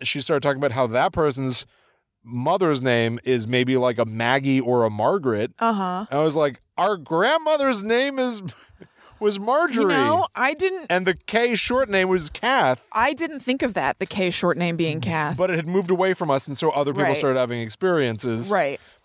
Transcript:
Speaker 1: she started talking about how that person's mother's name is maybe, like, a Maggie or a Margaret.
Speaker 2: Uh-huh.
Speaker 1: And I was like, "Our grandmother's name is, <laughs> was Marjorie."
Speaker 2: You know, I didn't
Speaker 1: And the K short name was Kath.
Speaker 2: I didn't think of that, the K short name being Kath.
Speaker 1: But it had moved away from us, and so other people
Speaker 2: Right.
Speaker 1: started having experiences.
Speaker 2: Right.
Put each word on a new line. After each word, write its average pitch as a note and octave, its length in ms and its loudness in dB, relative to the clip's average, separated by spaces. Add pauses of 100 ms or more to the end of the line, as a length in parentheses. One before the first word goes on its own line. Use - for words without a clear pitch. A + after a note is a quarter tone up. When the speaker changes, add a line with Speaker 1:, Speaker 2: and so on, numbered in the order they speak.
Speaker 1:
she C#3 180 -2
started C#3+ 220 0
talking C#3+ 160 0
about C#3+ 140 0
how B2+ 140 2
that C3 240 2
person's C3+ 540 -2 (580)
mother's C#3 580 0
name A#2 420 2
is A#2+ 240 0
maybe, B2+ 280 2
like, B2 220 2
a A#2 80 2
Maggie C3 560 0
or A#2+ 240 2
a A2 40 2
Margaret. A#2+ 680 0
Speaker 2:
Uh-huh. G3 500 -2
Speaker 1:
And C#3 100 0
I D3+ 40 4
was D3+ 120 0
like, D3 260 0 (160)
"Our G3 200 0
grandmother's C4 840 0
name B3+ 340 0
is, A#3+ 240 -2 (400)
<laughs> - 380 -20
was G#3 200 0
Marjorie." A#3+ 540 2
Speaker 2:
You C#4 60 2
know, D#4+ 360 2
I C4+ 180 0
didn't F4+ 360 -4
Speaker 1:
And F3+ 160 0
the F3+ 100 2
K A#3 400 0
short B3 340 0
name F#3+ 200 2
was F3 200 0
Kath. G#3 600 0
Speaker 2:
I B3 220 0
didn't D#4 280 -6
think B3+ 200 -2
of B3 140 0
that, C#3 240 -2
the F#3+ 80 -2
K F#3 240 -2
short F3 260 0
name E3+ 180 -2
being D#3+ 260 -2
Kath. D3+ 360 -2
Speaker 1:
But F#3 140 0
it E3+ 60 -2
had D#3+ 100 -4
moved F3+ 240 0
away F#3 220 2
from E3 180 -2
us, C3+ 160 0
and C#3 100 -8
so D#3+ 140 2
other C#3+ 220 0
people C3 100 0
Speaker 2:
Right. C#3+ 140 2
Speaker 1:
started C3 220 2
having A#2+ 200 0
experiences. A#2+ 880 -2
Speaker 2:
Right. D#3 300 0 (260)